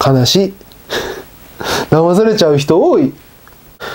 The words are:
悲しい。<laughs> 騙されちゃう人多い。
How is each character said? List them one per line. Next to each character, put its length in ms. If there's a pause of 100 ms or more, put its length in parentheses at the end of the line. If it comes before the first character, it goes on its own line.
悲 200
し 200
い。 80 (680)
<laughs> 680
騙 260
さ 80
れ 120
ち 80
ゃ 60
う 80
人 240
多 180
い。 140 (800)